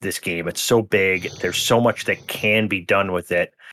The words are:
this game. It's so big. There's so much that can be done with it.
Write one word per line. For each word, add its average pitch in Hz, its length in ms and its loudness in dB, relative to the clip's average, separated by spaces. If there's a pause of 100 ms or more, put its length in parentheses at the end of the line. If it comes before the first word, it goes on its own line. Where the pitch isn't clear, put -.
this 95 180 -4
game. 85 280 -4
It's - 140 -6
so 117 200 4
big. 95 500 0 (100)
There's 90 160 -2
so 120 240 2
much 117 240 0
that - 220 -4
can 110 400 0
be 98 140 -2
done 98 300 0
with 90 200 -4
it. 87 220 0 (200)